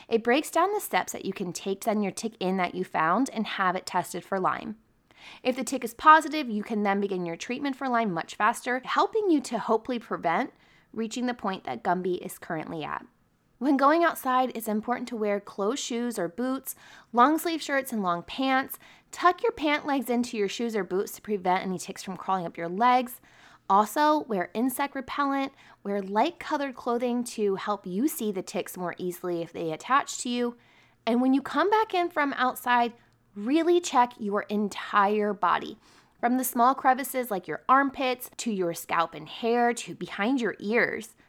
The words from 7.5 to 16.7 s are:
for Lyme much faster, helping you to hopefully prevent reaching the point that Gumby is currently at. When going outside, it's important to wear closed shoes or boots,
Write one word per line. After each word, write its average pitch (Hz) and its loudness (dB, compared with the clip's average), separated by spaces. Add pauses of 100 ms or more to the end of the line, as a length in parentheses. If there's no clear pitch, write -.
for 269 -6
Lyme 233 2
much - -6
faster, 240 0
helping 403 2
you 302 6
to - -4
hopefully 220 0
prevent 180 -2 (400)
reaching 226 -4
the - -2
point 202 -6
that - -8
Gumby 180 0
is - -12
currently 160 -6
at. - -8 (520)
When 269 2
going 302 4
outside, 254 0
it's 226 -8
important 240 -2
to 247 -8
wear 208 0
closed 208 -4
shoes 240 -4
or 170 -2
boots, 262 -6 (380)